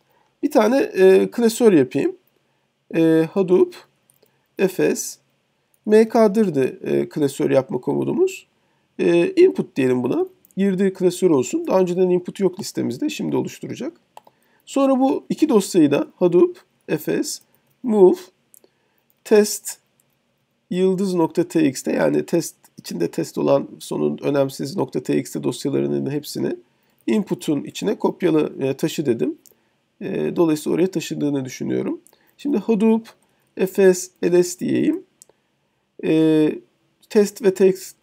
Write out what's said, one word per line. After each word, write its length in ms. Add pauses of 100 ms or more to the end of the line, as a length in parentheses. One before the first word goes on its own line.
(420)
bir 80
tane, 280
e, 520
klasör 420
yapayım. 440 (800)
E, 380
Hadoop 440 (800)
F 400
S 220 (680)
M 220
K'dır 460
de, 280
e, 260
klasör 420
yapma 300
komutumuz. 640 (520)
E, 380
input 400
diyelim 260
buna. 240 (300)
Girdi 360
klasör 380
olsun. 360
Daha 140
önceden 300
input 300
yok 200
listemizde. 480
Şimdi 280
oluşturacak. 640 (640)
Sonra 340
bu 280
iki 200
dosyayı 420
da 260
Hadoop 460 (240)
F 360
S 200 (400)
move 340 (1080)
test 540 (920)
yıldız 440
nokta 340
T 180
X 160
T, 100
yani 340
test, 300 (220)
içinde 320
test 280
olan 300 (100)
sonun 440
önemsiz 540
nokta 260
T 160
X 140
T 120
dosyalarının 640
hepsini 460 (500)
input'un 580
içine 340
kopyala, 520 (100)
e, 160
taşı 300
dedim. 320 (640)
E, 360
dolayısıyla 380
oraya 160
taşıdığını 540
düşünüyorum. 560 (380)
Şimdi 200
Hadoop 500 (480)
F 380
S 160 (140)
L 180
S 160
diyeyim. 460 (1000)
E, 480 (580)
test 320
ve 120
text, 480